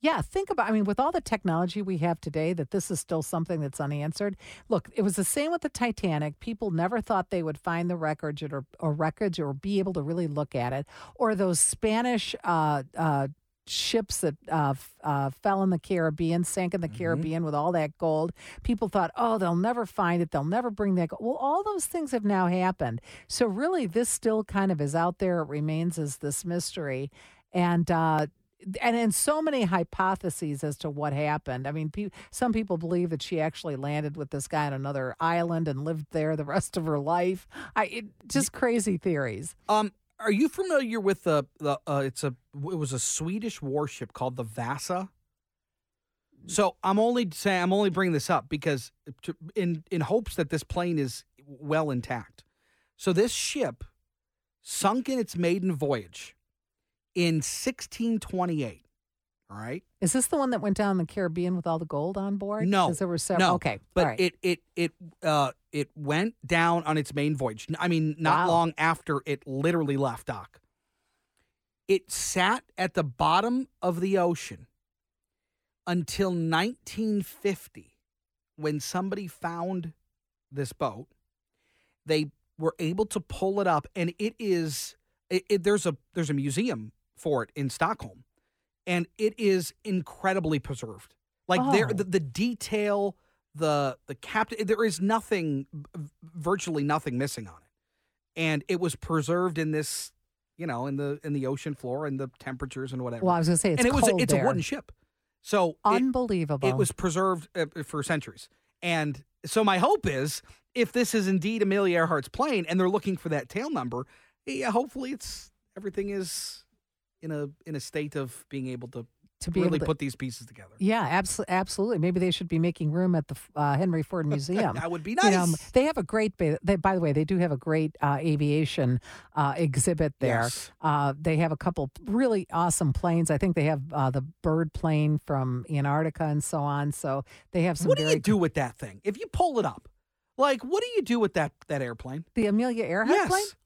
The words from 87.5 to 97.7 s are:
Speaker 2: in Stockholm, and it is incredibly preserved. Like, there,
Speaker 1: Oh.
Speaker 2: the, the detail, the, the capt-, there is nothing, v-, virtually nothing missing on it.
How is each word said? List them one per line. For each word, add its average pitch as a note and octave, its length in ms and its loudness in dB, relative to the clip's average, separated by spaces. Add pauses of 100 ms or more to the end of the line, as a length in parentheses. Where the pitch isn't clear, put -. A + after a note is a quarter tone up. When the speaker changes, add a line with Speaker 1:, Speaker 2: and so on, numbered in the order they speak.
Speaker 2:
in C#3 140 -2
Stockholm, D#3+ 560 -4 (640)
and F3 180 2 (140)
it G#3+ 180 2
is F#3+ 360 2 (100)
incredibly F#3 760 0
preserved. - 540 -10 (340)
Like, F3+ 140 4 (100)
there, A3 180 6
Speaker 1:
Oh. A3 40 0
Speaker 2:
the, G3 120 0
the F#3+ 140 2
detail, G3+ 960 0 (380)
the, D3 440 0 (100)
the C3+ 80 -10
capt-, - 400 -2 (100)
there G#3+ 180 2
is F3+ 160 0
nothing, F#3 760 0
v-, D3 340 -12 (160)
virtually E3 600 -2
nothing D3 340 0
missing B2 300 -4
on E2+ 80 -18
it. - 140 -20 (720)